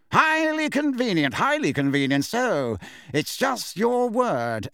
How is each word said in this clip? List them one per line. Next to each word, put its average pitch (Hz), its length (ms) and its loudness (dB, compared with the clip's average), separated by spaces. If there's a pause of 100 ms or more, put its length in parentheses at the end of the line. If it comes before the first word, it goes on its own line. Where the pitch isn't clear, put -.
(120)
Highly 311 580 2
convenient, 233 640 0
highly 247 380 0
convenient. 139 520 2
So, 160 520 0 (360)
it's 147 240 -2
just 247 400 -4
your 247 320 0
word 135 640 -2